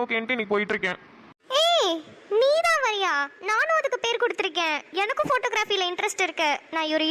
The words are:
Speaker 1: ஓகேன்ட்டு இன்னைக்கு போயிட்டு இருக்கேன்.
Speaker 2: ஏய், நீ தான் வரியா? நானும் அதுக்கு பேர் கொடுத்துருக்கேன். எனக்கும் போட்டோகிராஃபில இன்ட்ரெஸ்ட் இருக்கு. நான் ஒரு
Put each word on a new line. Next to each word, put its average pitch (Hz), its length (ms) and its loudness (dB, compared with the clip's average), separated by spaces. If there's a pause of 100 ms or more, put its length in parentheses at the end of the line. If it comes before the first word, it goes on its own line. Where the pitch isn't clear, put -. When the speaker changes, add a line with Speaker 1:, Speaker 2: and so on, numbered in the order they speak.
Speaker 1:
ஓகேன்ட்டு 233 340 -2
இன்னைக்கு 214 200 -2
போயிட்டு 208 200 0
இருக்கேன். 185 240 -4 (640)
Speaker 2:
ஏய், 622 320 2 (460)
நீ 539 100 4 (160)
தான் 640 200 2
வரியா? 392 280 0 (360)
நானும் 605 280 2
அதுக்கு 554 260 0
பேர் 466 200 0
கொடுத்துருக்கேன். 339 520 -2 (260)
எனக்கும் 554 300 -2
போட்டோகிராஃபில 427 580 0
இன்ட்ரெஸ்ட் 381 360 -2
இருக்கு. 320 240 0 (240)
நான் 320 240 -2
ஒரு 311 120 0